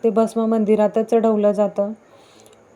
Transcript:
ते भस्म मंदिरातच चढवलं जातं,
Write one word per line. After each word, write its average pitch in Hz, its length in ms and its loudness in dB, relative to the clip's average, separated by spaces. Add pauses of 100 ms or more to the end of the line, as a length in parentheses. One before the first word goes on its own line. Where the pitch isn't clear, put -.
ते 233 60 2
भस्म 220 360 -2
मंदिरातच 220 680 0
चढवलं 214 400 2
जातं, 202 400 -2 (840)